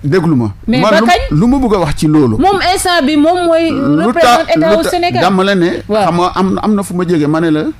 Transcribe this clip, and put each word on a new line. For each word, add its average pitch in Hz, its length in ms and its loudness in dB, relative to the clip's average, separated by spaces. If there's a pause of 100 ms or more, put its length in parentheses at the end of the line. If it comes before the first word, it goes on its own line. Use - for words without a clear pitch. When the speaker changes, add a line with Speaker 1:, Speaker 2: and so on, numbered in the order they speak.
Speaker 1:
Déglu 160 340 0
ma. 110 160 -2 (140)
Speaker 2:
Mais 233 140 0
Speaker 1:
Man 208 100 0
Speaker 2:
ba 311 100 2
Speaker 1:
lu, 320 60 0
Speaker 2:
kañ? 349 140 2 (100)
Speaker 1:
lu 180 160 2
ma 254 120 2
bëgg 233 160 0
a 196 40 0
wax 147 180 -2
ci 160 100 -2
loolu. 147 300 2
Speaker 2:
Moom 370 240 2 (140)
instant 359 300 0
bi 302 120 0
moom 339 300 2
mooy 330 240 2
Speaker 1:
Lu 156 360 0
Speaker 2:
représenter 302 400 2
Speaker 1:
tax, 330 100 0
Speaker 2:
état 320 140 0
Speaker 1:
lu 320 40 4
Speaker 2:
au 320 80 0
Speaker 1:
tax, - 80 -2
Speaker 2:
Sénégal. 349 320 -2
Speaker 1:
dama 190 220 0
la 202 100 0
ne, 180 160 2 (180)
Speaker 2:
Waaw. 214 160 0
Speaker 1:
xam 170 120 0
nga 180 180 0
am, 190 280 -2
am 214 120 0
na 202 80 -2
fu 190 120 -10
ma 180 140 -2
jógee, 156 180 0
ma 160 140 0
ne 170 100 0
la 151 140 0 (160)